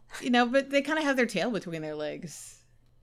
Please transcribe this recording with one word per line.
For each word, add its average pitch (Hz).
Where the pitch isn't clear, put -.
You 269
know, 240
but 277
they 277
kinda 311
have 277
their 247
tail 196
between 165
their 151
legs. 151